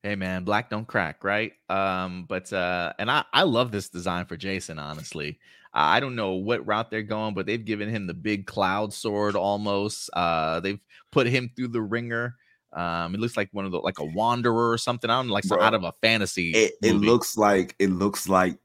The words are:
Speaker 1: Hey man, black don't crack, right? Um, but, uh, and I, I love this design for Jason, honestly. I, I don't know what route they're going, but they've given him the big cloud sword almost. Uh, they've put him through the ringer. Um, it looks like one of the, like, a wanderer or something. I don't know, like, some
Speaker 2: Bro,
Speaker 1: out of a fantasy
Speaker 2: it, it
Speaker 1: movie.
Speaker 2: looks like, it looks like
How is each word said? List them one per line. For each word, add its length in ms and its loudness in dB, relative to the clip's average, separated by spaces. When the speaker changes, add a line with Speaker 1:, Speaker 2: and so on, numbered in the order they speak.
Speaker 1:
Hey 120 -2
man, 300 -4
black 240 0
don't 180 -6
crack, 360 -2
right? 280 0
Um, 600 -2
but, 240 -6
uh, 440 -2
and 140 -2
I, 220 0
I 80 8
love 300 2
this 180 -4
design 360 -4
for 120 -10
Jason, 420 -8
honestly. 580 -10
I, 240 4
I 20 6
don't 160 -4
know 180 -2
what 320 -2
route 240 -2
they're 120 -4
going, 320 -4
but 120 -4
they've 200 -4
given 240 -4
him 180 -6
the 60 -6
big 320 -4
cloud 480 -2
sword 420 -2
almost. 800 -2
Uh, 480 0
they've 180 -4
put 160 4
him 280 0
through 140 -4
the 120 -2
ringer. 560 -4
Um, 440 -4
it 40 -4
looks 160 -2
like 160 -2
one 140 -6
of 60 -6
the, 80 -2
like, 200 -4
a 60 -6
wanderer 680 2
or 60 2
something. 320 -4
I 80 4
don't 100 -2
know, 60 -2
like, 100 0
some 140 2
Speaker 2:
Bro, 80 6
Speaker 1:
out 80 8
of 100 0
a 180 -4
fantasy 500 2
Speaker 2:
it, 220 6
it 100 6
Speaker 1:
movie. 140 4
Speaker 2:
looks 280 4
like, 440 4
it 100 4
looks 400 0
like 360 4